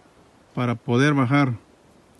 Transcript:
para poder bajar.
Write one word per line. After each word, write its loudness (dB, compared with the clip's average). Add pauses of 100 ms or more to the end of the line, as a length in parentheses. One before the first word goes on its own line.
(540)
para -4
poder 0
bajar. 0 (680)